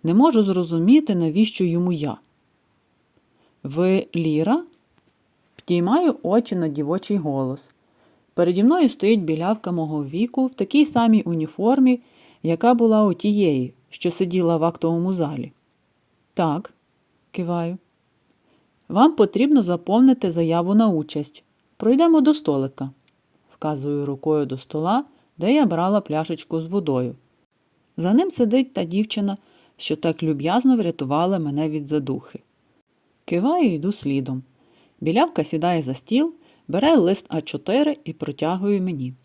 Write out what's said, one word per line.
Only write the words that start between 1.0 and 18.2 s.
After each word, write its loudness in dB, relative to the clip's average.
навіщо 0
йому 0
я. -4
«Ви 0
Ліра?» 0
Підіймаю 0
очі 0
на -2
дівочий -4
голос. -6
Переді 2
мною 4
стоїть 0
білявка -4
мого -4
віку -2
в -6
такій 2
самій 2
уніформі, 0
яка 2
була 4
у 2
тієї, 0
що -4
сиділа 0
в 0
актовому -2
залі. -4
«Так», -2
киваю. -6